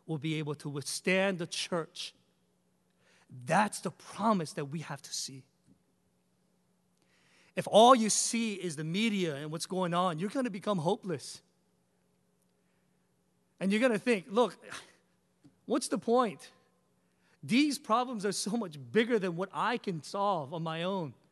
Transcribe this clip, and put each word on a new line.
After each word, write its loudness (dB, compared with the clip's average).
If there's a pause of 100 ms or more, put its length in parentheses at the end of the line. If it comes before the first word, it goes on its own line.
will -6
be -4
able -6
to -10
withstand 0
the -6
church. -6 (1300)
That's 0
the -6
promise -2
that -6
we -8
have -10
to -16
see. -10 (2250)
If -2
all 12
you 4
see 0
is -6
the -6
media 0
and -8
what's -6
going -2
on, 0
you're -2
gonna -2
become -2
hopeless. -4 (2250)
And 0
you're 2
gonna 4
think, 0
"Look, 2 (1120)
what's -2
the -2
point? 0 (880)
These 2
problems 0
are 0
so -4
much -4 (140)
bigger 4
than -2
what -4
I 0
can -6
solve -2
on -4
my -4
own. -4 (160)